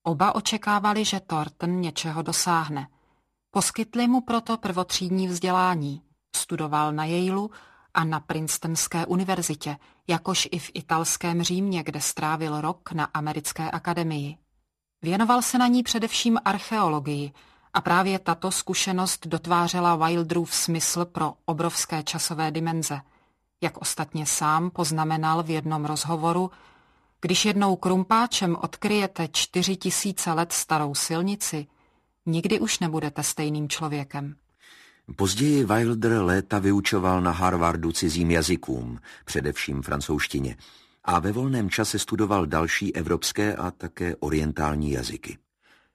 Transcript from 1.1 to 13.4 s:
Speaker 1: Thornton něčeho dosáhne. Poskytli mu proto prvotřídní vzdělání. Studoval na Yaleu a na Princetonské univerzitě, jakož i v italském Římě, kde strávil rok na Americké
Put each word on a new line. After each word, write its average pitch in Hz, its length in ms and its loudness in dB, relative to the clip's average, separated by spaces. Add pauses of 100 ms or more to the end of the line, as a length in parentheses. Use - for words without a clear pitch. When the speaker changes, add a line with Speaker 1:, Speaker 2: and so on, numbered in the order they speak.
Speaker 1:
Thornton 170 640 -4
něčeho 160 400 -4
dosáhne. 156 640 0 (640)
Poskytli 220 560 0
mu 247 140 4
proto 233 360 -2
prvotřídní 185 680 -2
vzdělání. 180 760 0 (340)
Studoval 151 580 0
na 151 120 -2
Yaleu 185 440 0 (440)
a 170 100 4
na 156 160 0
Princetonské 160 840 -4
univerzitě, 175 720 -2 (300)
jakož 175 440 0
i 175 80 -4
v - 140 -12
italském 170 680 0
Římě, 180 400 0
kde 147 180 -6
strávil 156 600 -2
rok 165 300 -4
na 151 140 -2
Americké 151 640 -4